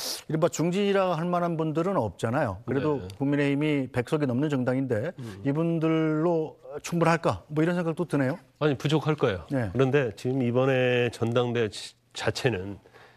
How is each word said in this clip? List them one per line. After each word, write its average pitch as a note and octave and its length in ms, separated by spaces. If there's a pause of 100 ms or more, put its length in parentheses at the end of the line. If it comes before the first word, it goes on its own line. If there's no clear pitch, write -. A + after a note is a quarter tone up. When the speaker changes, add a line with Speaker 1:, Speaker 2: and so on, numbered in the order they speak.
(280)
Speaker 1:
이른바 D#3+ 200
중진이라 F#3 680
할 E3 100
만한 F3 300
분들은 D#3+ 400
없잖아요. A2+ 680
그래도 C#3 360
Speaker 2:
네. F#2 60 (100)
Speaker 1:
국민의힘이 C#3+ 760
백 B2 160
석이 D3+ 180
넘는 C3 220
정당인데 B2+ 680
Speaker 2:
음. G#2+ 280
Speaker 1:
이분들로 D#3+ 1120 (240)
충분할까? E3 640
뭐 D3+ 160
이런 F3 140
생각도 E3 300
드네요. C#3 300 (220)
Speaker 2:
아니, D3 180
부족할 D3+ 380
거예요. A2 340
Speaker 1:
네. B2 240
Speaker 2:
그런데 C3 440
지금 C3 260
이번에 B2 680
전당대 A#2 580
지-, - 260 (200)
자체는 G2+ 640 (380)